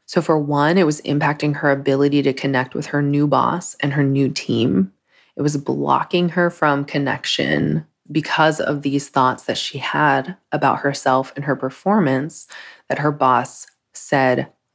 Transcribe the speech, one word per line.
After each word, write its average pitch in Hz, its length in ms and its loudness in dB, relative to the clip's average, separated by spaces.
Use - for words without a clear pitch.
So - 160 0
for 156 180 2
one, 147 380 2
it 185 80 6
was 151 160 0
impacting 147 560 0
her 147 120 0
ability 139 520 2
to 135 120 2
connect 131 400 -2
with 147 120 -6
her 143 160 -2
new 143 260 2
boss 139 540 0
and 143 100 0
her 143 120 0
new 139 260 2
team. 123 640 0
It - 60 -6
was 147 160 0
blocking 143 720 0
her 175 200 0
from 143 360 0
connection 131 1000 -2
because 156 520 0
of 143 220 -4
these 143 260 -2
thoughts 127 340 0
that - 140 -4
she - 220 -8
had 147 580 0
about 143 260 0
herself 135 560 0
and 147 80 -10
her 135 140 -2
performance 143 920 -2
that 139 120 -4
her 147 120 0
boss 127 560 0
said 135 540 0